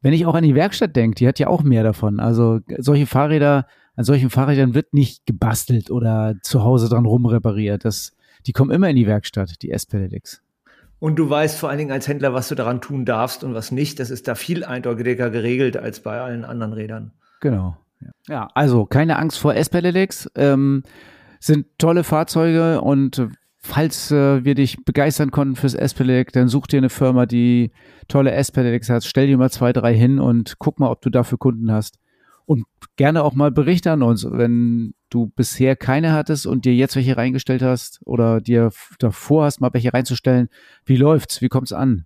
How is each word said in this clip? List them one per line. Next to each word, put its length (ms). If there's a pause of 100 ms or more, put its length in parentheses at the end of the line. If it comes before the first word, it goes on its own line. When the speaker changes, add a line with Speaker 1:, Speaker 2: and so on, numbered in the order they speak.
Speaker 1:
wenn 100
ich 140
auch 80
an 80
die 140
Werkstatt 400
denk, 180
die 140
hat 100
ja 80
auch 160
mehr 220
davon. 340
Also 400 (200)
solche 280
Fahrräder, 640 (260)
an 80
solchen 280
Fahrrädern 440
wird 180
nicht 320
gebastelt 680
oder 500
zu 220
Hause 240
dran 160
rumrepariert. 800
Das, 260 (360)
die 60
kommen 200
immer 180
in 60
die 100
Werkstatt, 560
die 80
S-Pedelecs. 720 (560)
Speaker 2:
Und 160
du 160
weißt 280
vor 100
allen 100
Dingen 140
als 160
Händler, 260
was 140
du 80
daran 240
tun 240
darfst 400
und 100
was 160
nicht. 300
Das 100
ist 160
da 80
viel 300
eindeutiger 680
geregelt 460
als 240
bei 200
allen 240
anderen 280
Rädern. 400 (300)
Speaker 1:
Genau. 360 (500)
Ja, 240
also 320
keine 340
Angst 200
vor 160
S-Pedelecs. 800
Ähm, 480 (580)
sind 240 (140)
tolle 260
Fahrzeuge 800
und 460 (280)
falls, 540
äh, 340
wir 100
dich 300
begeistern 460
konnten 260
fürs 160
S-Pedelec, 600
dann 160
such 180
dir 100
eine 140
Firma, 340
die 480 (360)
tolle 240
S-Pedelecs 580
hat. 140
Stell 220
dir 120
mal 100
zwei, 240
drei 220
hin 240
und 400
guck 220
mal, 100
ob 100
du 80
dafür 300
Kunden 340
hast. 260 (460)
Und 200 (320)
gerne 260
auch 100
mal 180
Berichte 400
an 120
uns, 280
wenn 640 (160)
du 260
bisher 420
keine 360
hattest 340
und 200
dir 80
jetzt 200
welche 220
reingestellt 460
hast 420
oder 380
dir 240
f-, 320
davor 460
hast, 180
mal 100
welche 220
reinzustellen. 560 (340)
Wie 120
läuft's? 440
Wie 80
kommt's 240
an? 340